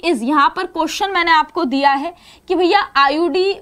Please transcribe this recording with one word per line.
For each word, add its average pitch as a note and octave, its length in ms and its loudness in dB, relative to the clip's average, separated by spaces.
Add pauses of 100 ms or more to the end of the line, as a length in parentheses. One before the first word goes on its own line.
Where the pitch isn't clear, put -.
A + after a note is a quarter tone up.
is, C#4 180 -2
यहाँ C#4 320 2
पर F#4 120 -4
question E4+ 440 -4
मैंने E4+ 200 0
आपको D#4+ 340 0
दिया C#4 260 2
है D4 220 -4 (360)
कि F4 60 0
भैया F4+ 240 2 (180)
आईयूडी, D#4+ 640 0